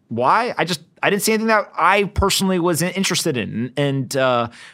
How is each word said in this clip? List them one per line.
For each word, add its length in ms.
Why? 480
I 80
just, 160
I 80
didn't 120
see 100
anything 160
that 280
I 280
personally 540
was 240
in-, 100
interested 440
in. 400
And, 400
uh, 320